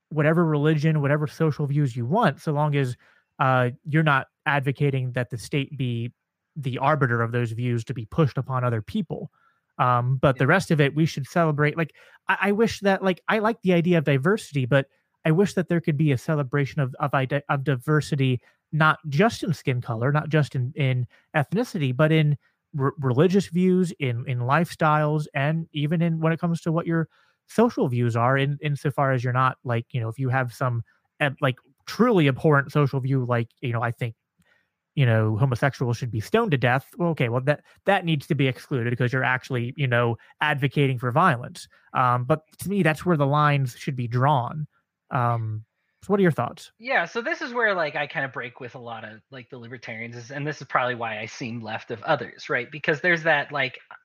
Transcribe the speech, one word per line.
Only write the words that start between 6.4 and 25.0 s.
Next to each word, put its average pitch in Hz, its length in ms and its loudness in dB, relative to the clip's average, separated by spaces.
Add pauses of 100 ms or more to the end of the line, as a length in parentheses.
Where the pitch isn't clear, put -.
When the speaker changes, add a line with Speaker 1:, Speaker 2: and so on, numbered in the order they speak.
Speaker 1:
the 127 240 -6
arbiter 135 420 2
of 117 120 -2
those 120 180 0
views 120 320 -2
to 117 120 -8
be 113 120 -10
pushed - 320 0
upon 127 240 -4
other 117 200 0
people. - 500 -8 (460)
Um, 123 400 2
but 135 180 4
Speaker 2:
Yeah. - 40 -2
Speaker 1:
the 131 60 2
rest 175 240 2
of 151 120 4
it, 143 120 2
we 156 120 2
should 143 200 -6
celebrate. 151 520 0
Like, 165 160 -4 (340)
I, 190 140 2
I 202 100 2
wish 214 280 0
that, 196 220 2
like, 185 240 0
I 202 120 2
like 220 240 -2
the 185 100 4
idea 175 240 4
of 156 80 2
diversity, 143 600 0
but 135 200 2 (380)
I 160 60 2
wish 185 240 2
that 185 140 -2
there 170 120 2
could 156 160 0
be 151 160 2
a 123 60 0
celebration 147 640 -2
of, 131 180 -4
of 147 140 -2
ide-, 139 340 0
of 143 160 0
diversity, 135 760 0 (280)
not 156 280 2 (100)
just 185 340 2
in 202 120 -2
skin 123 260 -2
color, 120 320 -2
not 151 160 -2
just 147 260 0
in, 131 220 -4
in 127 300 0 (280)
ethnicity, 151 640 -2
but 156 160 2
in 151 240 4 (380)
re-, 135 240 -2
religious 170 480 2
views, 185 520 2
in, 120 300 -4
in 123 120 -2
lifestyles, 151 920 0